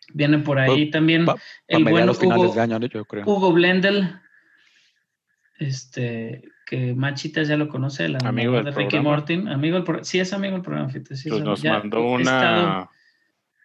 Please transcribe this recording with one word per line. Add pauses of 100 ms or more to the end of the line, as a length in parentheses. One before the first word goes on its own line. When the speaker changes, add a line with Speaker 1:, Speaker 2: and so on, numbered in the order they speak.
(140)
Speaker 1:
viene
por
ahí
Speaker 2:
Pues,
Speaker 1:
también
Speaker 2:
pa-,
pa (280)
Speaker 1:
el
buen
Speaker 2:
mediados,
finales
Speaker 1:
Hugo,
Speaker 2:
de
año,
yo
creo.
Speaker 1:
Hugo
Blendel, (1400)
este, (240)
que
Machitas
ya
lo
conoce,
el
Speaker 3:
Amigo
Speaker 1:
animador
Speaker 3:
del
Speaker 1:
de
Ricky
Speaker 3:
programa.
Speaker 1:
Martin.
Amigo
del
pro-,
sí,
es
amigo
del
programa,
fíjate,
sí,
Speaker 3:
Pues
Speaker 1:
es
Speaker 3:
nos
Speaker 1:
ya
Speaker 3:
mandó
Speaker 1:
he
Speaker 3:
una,
Speaker 1:
estado (760)